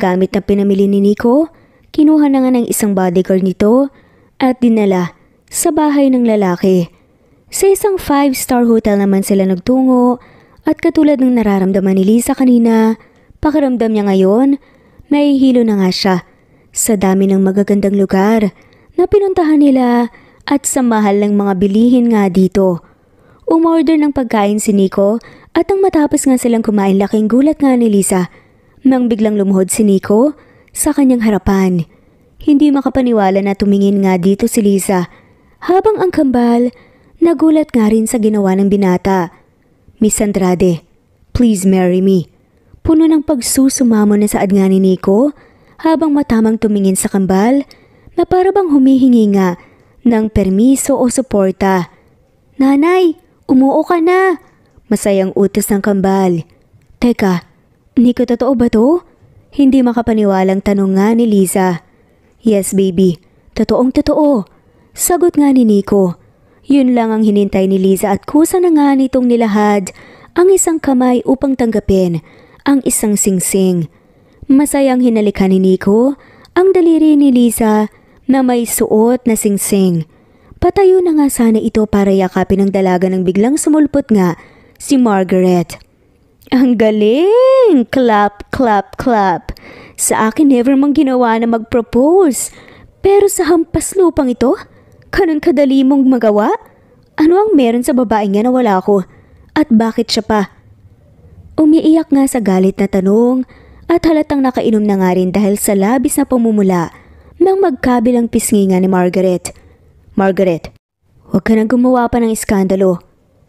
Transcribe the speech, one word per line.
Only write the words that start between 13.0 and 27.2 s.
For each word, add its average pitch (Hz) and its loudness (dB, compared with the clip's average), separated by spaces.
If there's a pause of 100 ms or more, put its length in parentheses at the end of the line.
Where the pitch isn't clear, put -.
pakiramdam 262 -2
niya 208 -2
ngayon, 202 2 (560)
nahihilo 269 2
na 208 0
nga 185 0
siya. 185 -2 (560)
Sa - -2
dami 190 0
ng 190 0
magagandang 196 -2
lugar 202 0 (460)
na 339 0
pinuntahan 370 2
nila 247 2 (400)
at 277 -2
sa - -4
mahal 214 0
ng 208 0
mga 202 0
bilihin 233 2
nga 208 2
dito. 185 0 (640)
Umorder 330 0
ng 294 0
pagkain 214 -2
si 214 -2
Nico 202 0 (320)
at 339 -2
nang 392 -2
matapos 302 0
nga 262 2
silang 226 -2
kumain, 196 0
laking 214 -2